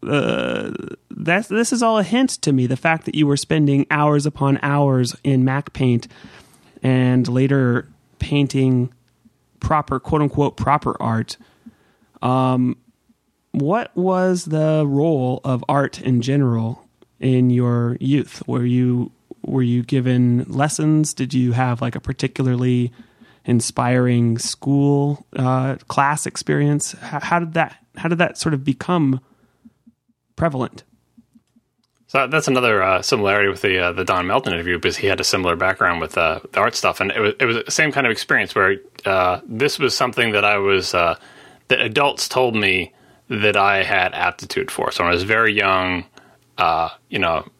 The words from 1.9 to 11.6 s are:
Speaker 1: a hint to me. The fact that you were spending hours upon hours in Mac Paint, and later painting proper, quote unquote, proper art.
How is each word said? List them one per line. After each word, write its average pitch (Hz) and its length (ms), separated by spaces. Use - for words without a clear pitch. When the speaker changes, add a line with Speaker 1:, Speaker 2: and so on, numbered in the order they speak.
Speaker 1:
a 208 40
hint 247 280
to 151 100
me. 131 140
The 127 100
fact 160 280
that - 100
you 151 120
were 143 100
spending 143 540
hours 147 360
upon 143 360
hours 139 600
in 131 220
Mac 135 300
Paint, 123 340
and 127 460
later 127 600
painting 131 760
proper, 143 400
quote 151 220
unquote, 143 340
proper 135 440
art. 113 360